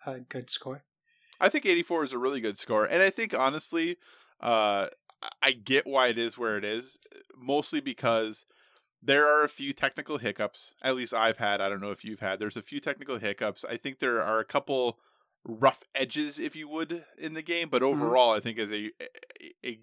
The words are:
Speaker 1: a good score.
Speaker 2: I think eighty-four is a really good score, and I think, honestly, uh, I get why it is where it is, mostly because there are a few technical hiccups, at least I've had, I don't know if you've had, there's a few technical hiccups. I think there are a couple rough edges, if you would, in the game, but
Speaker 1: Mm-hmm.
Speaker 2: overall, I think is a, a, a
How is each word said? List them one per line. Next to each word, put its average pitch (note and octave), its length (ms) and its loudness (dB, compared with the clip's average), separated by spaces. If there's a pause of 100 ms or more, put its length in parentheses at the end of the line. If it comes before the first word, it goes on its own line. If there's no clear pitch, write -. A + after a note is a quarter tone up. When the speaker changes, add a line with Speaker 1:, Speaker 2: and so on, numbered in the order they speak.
Speaker 1:
a C3 160 -8
good B2+ 280 -10
score. - 340 -6 (560)
Speaker 2:
I F#3+ 100 4
think D4 160 -4
eighty-four E3+ 380 2
is C3 100 -6
a B2 40 -4
really C3 240 -2
good G#2+ 160 -4
score, G#2+ 280 2
and F3 160 2
I F#3+ 80 6
think, A3 240 -4
honestly, D#3 640 0 (440)
uh, G#2+ 460 4 (540)
I C3+ 100 4
get B2+ 340 2
why C3 220 4
it A2+ 100 2
is A#2 200 -2
where A2 200 -2
it G2+ 80 -4
is, A#2+ 320 -6 (400)
mostly C#3+ 420 -2
because A2+ 680 -2 (580)
there C#3+ 240 6
are D3+ 160 8
a C#3+ 60 2
few C#3 240 -8
technical C#3+ 460 -4
hiccups, G#2 540 -6 (100)
at C3 120 0
least B2 180 -8
I've A2+ 240 2
had, G2+ 240 0
I G2 80 0
don't G2+ 120 -6
know G2+ 100 -6
if - 140 -12
you've A2 140 -12
had, F#2+ 200 -4
there's G#2+ 180 -6
a G#2+ 40 -10
few C#3+ 180 -10
technical C#3 380 -6
hiccups. G2+ 500 -4
I A#2 100 -6
think C3+ 220 -10
there A#2+ 220 2
are A2 180 0
a G#2+ 60 -2
couple C3 540 -2 (440)
rough A#2+ 400 2 (120)
edges, C#3+ 440 -4
if D#3 160 -6
you D#3 140 -14
would, D#3+ 340 -8 (140)
in D#3 160 -10
the D#3+ 80 -10
game, E3+ 280 -4
but B2+ 120 2
Speaker 1:
Mm-hmm. C#3 200 2
Speaker 2:
overall, A#2+ 320 6
I G#2+ 80 0
think A2+ 180 -6
is G#2+ 120 -2
a, G#2+ 200 -6 (100)
a, - 680 -16
a A2+ 140 -10